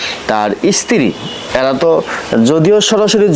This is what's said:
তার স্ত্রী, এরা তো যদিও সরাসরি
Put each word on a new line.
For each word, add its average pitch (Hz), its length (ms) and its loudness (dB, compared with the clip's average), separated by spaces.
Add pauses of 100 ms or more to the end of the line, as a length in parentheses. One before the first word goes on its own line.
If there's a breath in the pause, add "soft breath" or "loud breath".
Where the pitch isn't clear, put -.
(260 loud breath)
তার 107 240 0 (220)
স্ত্রী, 156 400 0 (420)
এরা 131 180 0
তো 156 300 2 (420 loud breath)
যদিও 165 360 4
সরাসরি 208 560 2